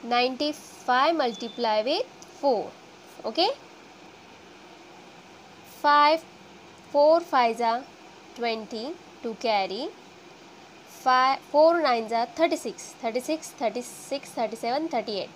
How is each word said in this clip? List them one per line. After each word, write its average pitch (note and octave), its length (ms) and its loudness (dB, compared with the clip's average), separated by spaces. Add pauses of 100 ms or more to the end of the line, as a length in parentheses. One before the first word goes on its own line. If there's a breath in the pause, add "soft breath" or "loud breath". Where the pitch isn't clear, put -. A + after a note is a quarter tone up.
Ninety-five B3+ 1120 0
multiply A#3 680 -2
with D#4+ 240 -2 (340)
four. A3+ 300 0 (540)
Okay. E4 260 0 (2250)
Five, D4 440 4 (640)
four D4+ 300 6
fives A#3+ 400 0
are A#3 220 0 (540)
twenty A#3 580 -6 (280)
to A3+ 120 -8
carry. G#3 540 -4 (1000)
Five, C4 500 2 (120)
four E4 320 6
nines A#3 300 0
are A#3 140 0
thirty-six. - 760 -2
Thirty-six, B3+ 480 -4
thirty-six, B3 800 -8
thirty-seven, A#3+ 580 -4
thirty-eight. G#3 480 -6